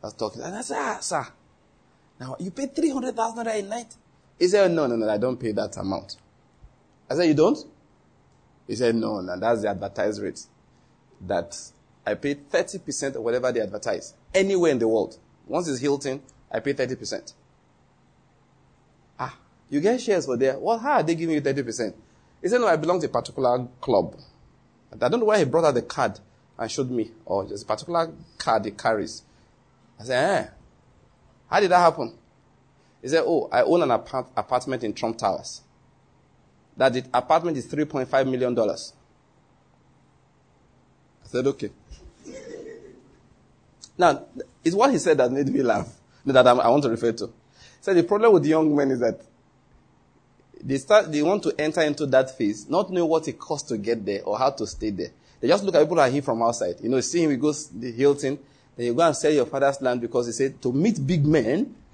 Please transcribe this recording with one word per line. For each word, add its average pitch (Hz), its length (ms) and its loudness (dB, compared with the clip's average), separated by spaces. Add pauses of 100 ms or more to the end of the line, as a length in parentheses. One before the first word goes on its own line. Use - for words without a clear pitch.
I - 60 -14
was 110 60 -14
talking, 113 280 -8
and 165 140 -10
I 220 60 -10
said, 285 180 -8
"Ah, - 200 -4
sir, 147 280 -6 (920)
now 127 200 -12
you 180 120 -8
pay 269 160 -6
three 330 220 0
hundred 254 260 -4
thousand 233 300 -4
naira 220 140 -4
a - 20 -6
night?" 220 340 -10 (440)
He 180 80 4
said, 190 240 6
"No, 160 160 2
no, 120 80 0
no, 110 140 0
I 107 80 0
don't 123 220 -2
pay 113 120 -4
that 104 260 -4
amount." 95 400 -6 (920)
I 131 60 -2
said, 175 100 2
"You 156 100 4
don't?" 175 220 4 (1080)
He 107 80 -6
said, 117 200 2
"No, 110 260 -2
no, 92 180 -8
that's 110 220 0
the 104 80 -2
advertised 101 520 -4
rate. 95 180 -8 (840)
That 90 340 -4 (500)
I 104 100 -2
pay 143 180 -4
thirty 160 460 -4
percent 139 360 -8
of 113 80 -8
whatever 123 280 0
they 113 100 -2
advertise 101 540 -8 (180)
anywhere 190 380 2
in 127 80 0
the 117 80 2
world. 113 300 0 (340)
Once 165 160 -4
it's 131 140 -4
Hilton, 139 400 -2 (300)
I 113 80 -4
pay 139 140 -4
thirty 131 220 -4
percent." - 380 -12 (1900)
"Ah, 127 180 -10 (320)
you 143 120 -2
get 226 180 2
shares 190 260 0
for 123 120 -2
there. 135 200 0
Well, 220 200 0
how 185 160 -2
are 214 100 2
they 165 120 0
giving 160 200 -2
you 151 60 0
thirty 139 200 -2
percent?" 113 340 -6 (460)
He 180 60 -4
said, 240 140 2
"No, 226 60 2
I 165 100 4
belong 170 240 0
to 131 60 -2
a - 20 -2
particular 123 580 0 (120)
club." 98 360 2 (800)
I 120 160 0
don't 233 100 0
know 226 60 2
why 208 140 4
he 165 60 4
brought 156 200 2
out 143 80 4
the 120 80 2
card 113 380 -4 (380)
and 113 140 -8
showed 131 180 -4
me, 113 220 -4 (140)
or 98 200 -2
there's 101 180 -12
a - 20 -20
particular 165 460 -4 (260)
card 110 280 0
he 104 60 -6
carries. - 520 -4 (760)
I - 40 -16
said, 131 420 0
"Eh, - 40 -20 (1000)
how 175 100 4
did 190 120 2
that 180 80 6
happen?" 160 340 2 (880)
He - 60 -12
said, 147 180 2
"Oh, 135 260 0
I 123 120 4
own 170 200 4
an 135 80 0
apart-, 120 440 -4
apartment 127 480 -4
in 104 100 -4
Trump 113 240 -6
Towers. - 440 -4 (1160)
That 131 160 4
the 127 100 -4 (100)
apartment 160 440 2
is 117 80 -8
three 147 200 -2
point 131 240 -6
five 135 180 2
million 127 260 0
dollars." - 400 -2 (2250)
I - 40 -20
said, 127 200 0
"Okay." - 240 -4 (2250)
Now, 160 280 2 (380)
it's 170 120 2
what 277 160 4
he 214 60 2
said 151 220 4
that 123 120 4
made 139 160 0
me - 140 0
laugh, 117 260 0 (380)
that 127 220 8
I, 123 40 10
I 123 180 4
want 143 140 4
to 131 60 0
refer 113 220 0
to. 104 160 -6
He - 540 -20
said 196 140 2
the 170 80 6
problem 208 300 4
with 170 80 8
the 143 80 0
young 156 260 4
men 143 140 2
is 127 100 0
that 113 220 0 (1400)
they 135 140 -2
start, 196 340 4
they 147 100 0
want 185 220 2
to 160 160 -2
enter 156 220 0
into 151 260 0
that 131 300 2
phase, 104 320 -4
not 180 220 0
knowing 175 180 0
what 160 180 0
it 139 100 -8
costs - 320 -8
to 117 80 -4
get 107 280 -4
there 98 180 -4
or 104 140 -4
how 131 140 2
to 120 140 -6
stay - 240 -6
there. 87 200 -6 (300)
They 117 80 -2
just 196 160 4
look 180 120 0
at 147 60 6
people 160 160 2
like 131 160 4
him 143 100 -2
from 117 180 -2
outside. 113 400 -2
You 110 80 -4
know, 131 120 2
see 170 220 -2
him, 151 80 2
he 135 60 0
goes 147 300 -2
to - 100 -18
the 120 140 -10
Hilton, 139 480 0 (360)
then 120 120 -4
you 120 60 0
go 156 120 4
and 165 100 2
sell 151 160 2
your 143 140 4
father's 139 360 0
land 123 200 0
because 120 260 -2
he 117 60 -6
said, 135 280 -2
"To 123 100 -2
meet 147 340 0
big 147 200 2
men 151 500 2 (180)